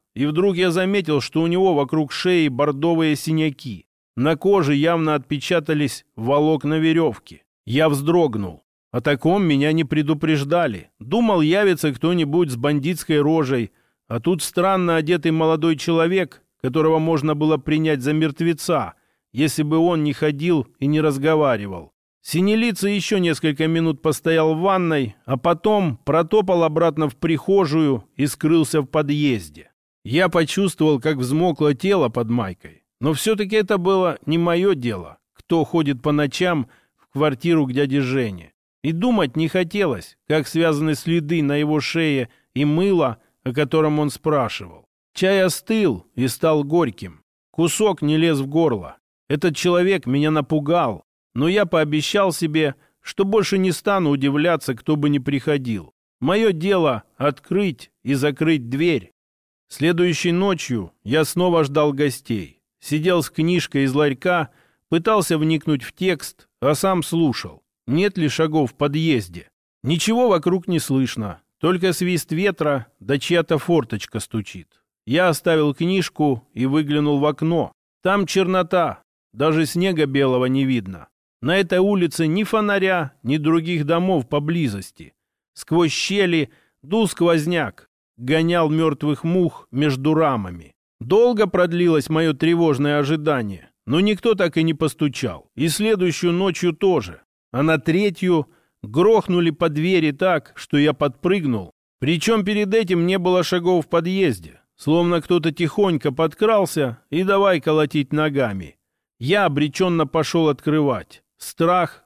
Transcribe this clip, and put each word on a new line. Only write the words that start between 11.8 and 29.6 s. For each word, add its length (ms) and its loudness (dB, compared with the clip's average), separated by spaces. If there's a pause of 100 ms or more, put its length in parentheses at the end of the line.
кто-нибудь 580 0
с 60 -8
бандитской 640 0
рожей. 520 0 (360)
А 100 -6
тут 240 -2
странно 540 0
одетый 360 0
молодой 440 0
человек, 640 -2 (200)
которого 360 2
можно 360 0
было 240 0
принять 420 -2
за 140 -2
мертвеца, 800 -2 (400)
если 300 0
бы 120 0
он 260 2
не 120 -2
ходил 520 0 (120)
и 80 -4
не 160 2
разговаривал. 920 0 (300)
Синелицый 720 0
еще 240 -2
несколько 480 0
минут 340 0
постоял 540 0
в 60 -4
ванной, 540 0 (120)
а 100 -2
потом 720 0
протопал 580 2
обратно 460 0
в 60 -20
прихожую 880 0 (120)
и 100 0
скрылся 540 0
в 60 -6
подъезде. 840 -2 (360)